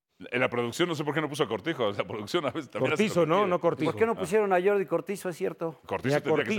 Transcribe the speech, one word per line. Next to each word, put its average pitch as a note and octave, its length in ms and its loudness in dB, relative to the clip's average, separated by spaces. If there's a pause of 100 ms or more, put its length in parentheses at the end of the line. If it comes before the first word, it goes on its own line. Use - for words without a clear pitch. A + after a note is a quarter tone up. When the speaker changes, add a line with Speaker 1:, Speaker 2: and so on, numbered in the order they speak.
(320)
Speaker 1:
En B2+ 80 0
la B2+ 100 2
producción A#2+ 380 0
no E3 80 -4
sé D3+ 80 -4
por D3 100 -4
qué D#3+ 60 0
no D3+ 80 -4
puso C#3+ 160 -2
a A2+ 40 0
Cortijo. A2+ 440 -2
La - 120 -4
producción G#2+ 400 -2
a C3 60 0
veces D3+ 200 -8
también B2+ 220 0
hace E3+ 120 2
Speaker 2:
Cortizo, F3 160 2
Speaker 1:
lo E3 60 4
que D3+ 40 -2
Speaker 2:
¿no? E3+ 60 4
Speaker 1:
quiere. G3+ 140 2
Speaker 2:
No F3+ 100 2
Cortizo. D#3 320 0
Speaker 3:
¿Por D#3 80 -8
qué A3+ 60 4
no A#3 60 0
Speaker 2:
Ah. G3+ 60 -4
Speaker 3:
pusieron G3 340 2
a F3+ 80 6
Jordi G3 260 4
Cortizo? F3 420 -4
Es E3 80 -6
cierto. E3 500 -6
Speaker 1:
Cortizo B2 300 0
Speaker 2:
Y - 20 4
a - 40 4
Speaker 1:
tendría D3 220 2
que - 60 -2
ser - 80 0